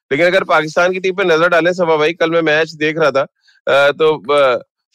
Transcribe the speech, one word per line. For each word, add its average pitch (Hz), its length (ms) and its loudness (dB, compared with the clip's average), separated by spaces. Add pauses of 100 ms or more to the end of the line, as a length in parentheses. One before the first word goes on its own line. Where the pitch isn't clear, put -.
(120)
लेकिन 151 140 0
अगर 185 180 0
पाकिस्तान 175 480 0
की 185 80 -8
टीम 185 140 -4
पे 190 100 -2
नजर 165 240 2
डालें, 175 240 0
सभा 170 240 0
भाई, 151 160 0
कल 170 180 -2
मैं 165 120 0
मैच 156 280 0
देख 156 280 -4
रहा 156 120 2
था, 135 120 0 (460)
अ, 143 240 4
तो, 147 420 0
अ, 135 220 2 (380)